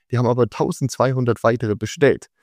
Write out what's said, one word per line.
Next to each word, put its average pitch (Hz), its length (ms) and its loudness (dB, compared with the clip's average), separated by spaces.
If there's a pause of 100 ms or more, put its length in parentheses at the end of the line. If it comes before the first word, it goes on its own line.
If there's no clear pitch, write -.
(100)
Die 120 80 -2
haben 123 80 0
aber 120 220 2
tausendzweihundert 127 960 -2
weitere 117 320 0
bestellt. - 520 0 (140)